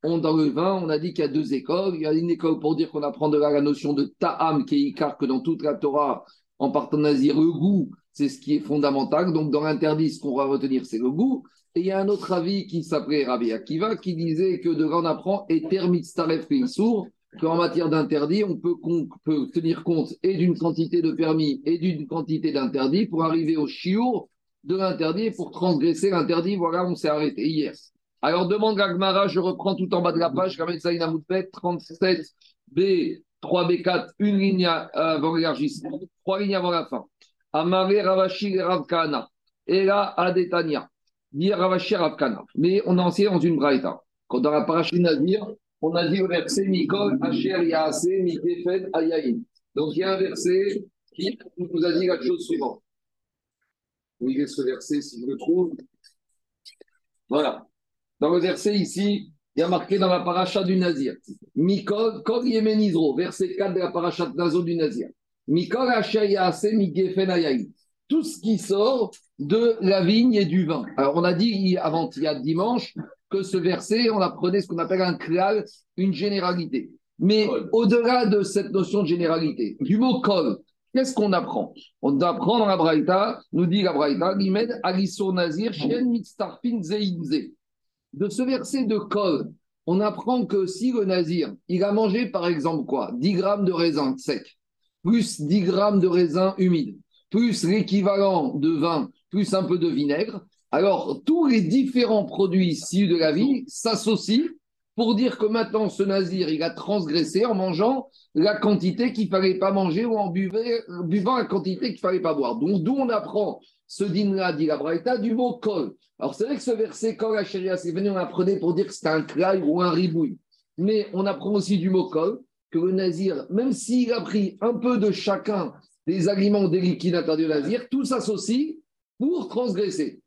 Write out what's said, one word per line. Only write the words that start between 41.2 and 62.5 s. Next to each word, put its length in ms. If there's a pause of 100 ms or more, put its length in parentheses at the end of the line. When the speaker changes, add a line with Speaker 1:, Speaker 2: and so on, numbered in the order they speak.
Speaker 1:
Dit 220
Ravashi 420
Rav 200
Kahana. 280 (120)
Mais 320
on 100
a 60
enseigné 260
dans 100
une 180
braïta. 440 (260)
Quand 120
dans 100
la 120
paracha 340
de 60
Nazir, 460 (340)
on 140
a 140
dit 120
au 60
verset 400
Mikol, 540
Asher 440
Yaase, 440 (120)
Mikefen, 720
Ayayin. 460 (360)
Donc 220
il 40
y 40
a 80
un 60
verset 680 (320)
qui 220 (200)
nous 280
a 80
dit 120
la 160
chose 240
suivante. 360 (1400)
Où 100
il 120
est 60
ce 140
verset, 400
si 200
je 40
le 120
trouve ? 340 (1600)
Voilà. 360 (540)
Dans 100
le 100
verset 360
ici, 560 (240)
il 60
y 20
a 60
marqué 280
dans 120
la 100
paracha 460
du 100
Nazir. 380 (420)
Mikol, 680
Kol 220
Yemen 360